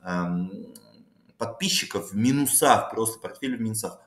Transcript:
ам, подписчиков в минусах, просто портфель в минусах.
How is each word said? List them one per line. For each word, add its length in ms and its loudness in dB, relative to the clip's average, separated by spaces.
ам, 500 -2
подписчиков 720 -2
в 40 -4
минусах, 720 4
просто 280 -2
портфель 380 -6
в 40 -4
минусах. 460 -4